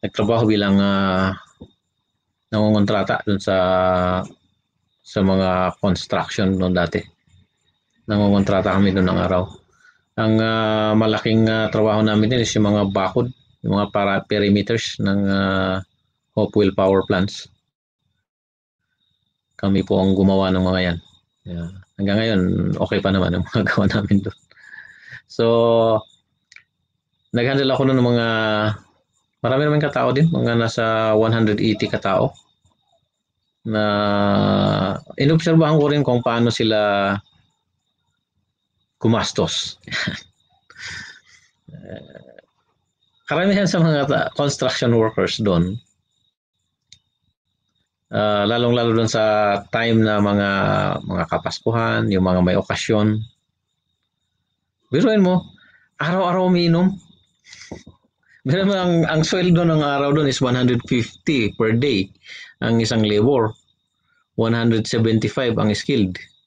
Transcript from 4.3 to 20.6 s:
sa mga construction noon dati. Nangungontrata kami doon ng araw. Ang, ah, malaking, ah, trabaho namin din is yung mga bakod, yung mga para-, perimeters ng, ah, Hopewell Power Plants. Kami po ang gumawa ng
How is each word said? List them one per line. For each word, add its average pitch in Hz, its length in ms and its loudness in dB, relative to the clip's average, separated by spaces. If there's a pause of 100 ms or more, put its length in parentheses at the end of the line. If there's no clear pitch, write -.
sa - 160 -4
mga 92 640 0
construction 95 720 -2
noon 92 160 -2
dati. 87 320 -2 (1040)
Nangungontrata 101 640 2
kami 98 240 2
doon 95 80 2
ng 92 160 0
araw. 90 240 0 (720)
Ang, 110 240 0
ah, 110 560 0
malaking, 110 540 2
ah, 110 180 -2
trabaho 107 320 0
namin 107 320 2
din 123 140 0
is - 100 -6
yung 104 160 2
mga 104 160 0
bakod, 107 400 -2 (320)
yung 101 160 -4
mga 101 160 -2
para-, 101 320 -2
perimeters 104 720 0
ng, 101 320 -2
ah, 95 480 -2 (640)
Hopewell 104 340 2
Power 95 320 2
Plants. - 480 -4 (2000)
Kami 98 240 2
po 101 160 0
ang 95 160 2
gumawa 95 380 4
ng 92 100 0